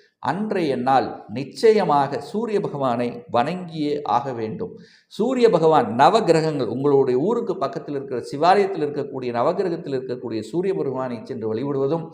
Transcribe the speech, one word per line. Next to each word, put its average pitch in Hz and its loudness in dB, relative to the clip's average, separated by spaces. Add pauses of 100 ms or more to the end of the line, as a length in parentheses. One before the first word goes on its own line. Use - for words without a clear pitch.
(200)
அன்றைய 175 -2
நாள் 123 0
நிச்சயமாக 143 2
சூரிய 214 -4
பகவானை 127 -2 (100)
வணங்கியே 156 -2
ஆக 123 0
வேண்டும். 110 -8 (280)
சூரிய 240 2
பகவான், 156 4
நவகிரகங்கள், 160 4
உங்களுடைய 131 2
ஊருக்கு 214 -2
பக்கத்தில் 143 -6
இருக்கிற 127 -6
சிவாலயத்தில் 180 2
இருக்கக்கூடிய 131 -6
நவகிரகத்தில் 147 -2
இருக்கக்கூடிய 120 -6
சூரிய 165 -2
பகவானை 131 -4
சென்று 110 -6
வழிபடுவதும், 139 -2